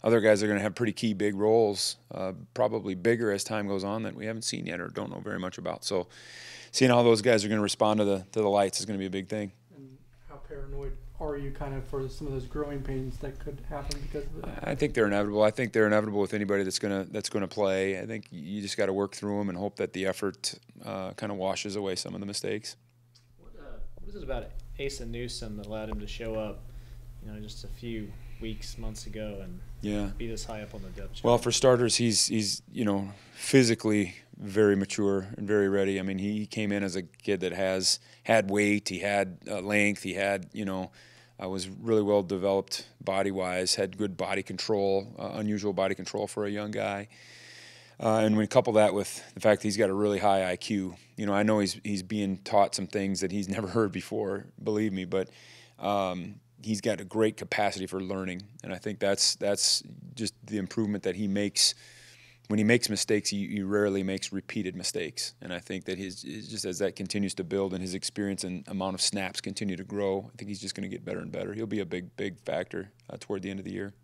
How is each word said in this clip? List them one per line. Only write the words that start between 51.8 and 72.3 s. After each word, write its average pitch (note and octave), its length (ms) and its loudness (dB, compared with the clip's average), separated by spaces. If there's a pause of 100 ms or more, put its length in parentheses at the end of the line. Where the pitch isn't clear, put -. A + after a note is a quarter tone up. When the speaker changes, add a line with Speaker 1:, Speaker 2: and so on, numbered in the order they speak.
Speaker 1:
he's G2+ 180 -2
being G2 360 -2
taught - 360 4
some F#2+ 120 -4
things G2 340 -2
that F#2 100 -2
he's G2 180 -2
<laughs> G2 80 -2
never G#2+ 100 -2
heard G#2 260 2
before, G2+ 540 -4 (140)
believe G#2+ 300 2
me, F#2 140 -4
but, F#2 240 0 (500)
um, F#2+ 560 0 (280)
he's G#2+ 180 -2
got G#2 180 0
a G2+ 60 -12
great G#2+ 320 2
capacity G2 480 -2
for F#2 160 -6
learning. F#2 400 -4 (220)
And G2+ 100 -8
I F2+ 60 -8
think G#2+ 200 -6
that's, G2 360 2
that's - 480 2 (320)
just A2 180 -4 (120)
the G#2+ 120 -4
improvement G2+ 460 -2
that F#2 120 0
he G#2 120 -2
makes. G2+ 480 2 (720)
When G#2+ 100 2
he A2 60 4
makes A#2 260 6
mistakes, G#2 400 0
he, G2+ 180 -2
he G#2 140 -4
rarely G2 420 2
makes F#2+ 280 -4
repeated F#2 440 -6
mistakes. F2 640 -6
And F2 120 -8
I F2 60 -6
think F#2 260 -8
that F#2+ 140 -4
his, F#2+ 240 -10
his, F2 240 -10
just A2 180 -8
as F#2 140 -4
that F#2+ 160 0
continues G2+ 400 -2
to F#2+ 80 -4
build F#2+ 300 0
and F2+ 80 -4
his F#2 120 -4
experience G2 500 -4
and F2+ 240 -8
amount F#2+ 280 -2
of F2 60 -4
snaps F#2+ 400 -2
continue G2 340 -4
to F2+ 80 -8
grow, G2+ 500 -2
I - 40 -20
think G2+ 120 -10
he's G2 120 -8
just F#2+ 140 -8
gonna G2+ 120 -6
get - 180 -10
better F#2 140 -6
and - 120 -10
better. F#2+ 220 -6
He'll A2+ 140 -4
be G#2 140 -2
a F#2+ 40 -2
big, F2+ 300 -8
big G2+ 240 -6